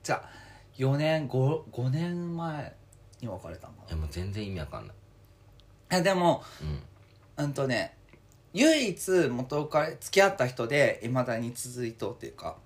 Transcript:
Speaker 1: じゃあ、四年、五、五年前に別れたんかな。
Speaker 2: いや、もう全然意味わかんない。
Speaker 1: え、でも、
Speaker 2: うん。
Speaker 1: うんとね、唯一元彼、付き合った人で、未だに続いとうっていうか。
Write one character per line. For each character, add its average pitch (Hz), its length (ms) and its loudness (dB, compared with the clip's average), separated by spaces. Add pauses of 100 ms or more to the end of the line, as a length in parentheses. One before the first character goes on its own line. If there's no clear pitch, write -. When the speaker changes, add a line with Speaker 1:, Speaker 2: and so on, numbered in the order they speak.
Speaker 1:
じ - 80 -4
ゃ - 120 -2
あ、 - 180 -20 (420)
四 135 160 4
年、 156 300 2
五、 131 420 2
五 127 220 -2
年 175 440 -2
前 156 400 -6 (460)
に 127 60 -8
別 90 220 -10
れ 85 80 -10
た - 100 -18
ん - 60 -20
か - 100 -20
な。 - 60 -20
Speaker 2:
い - 20 -8
や、 82 60 -4
も 78 80 -2
う - 40 -8
全 92 240 -6
然 104 140 -6
意 - 20 -8
味 95 120 -6
わ 73 40 -6
か 62 140 -10
ん - 80 -14
な - 60 -18
い。 - 20 -20 (960)
Speaker 1:
え、 180 100 4
で 190 140 4
も、 175 280 4 (960)
Speaker 2:
う 147 60 -4
ん。 - 20 0
Speaker 1:
う - 40 -2
ん 139 40 -6
と 139 140 0
ね、 107 280 -2 (560)
唯 277 380 6
一 175 400 2
元 127 380 -2
彼、 - 320 0
付 - 160 -8
き 190 80 8
合 196 60 6
っ 190 60 -2
た 123 120 2
人 120 200 -2
で、 131 360 4
未 127 200 0
だ 120 140 -2
に 117 160 -4
続 123 320 -8
い 113 80 -6
と 107 160 -6
う 95 60 -8
っ - 20 -20
て - 80 -14
い - 40 -12
う - 40 -16
か。 80 220 -10 (100)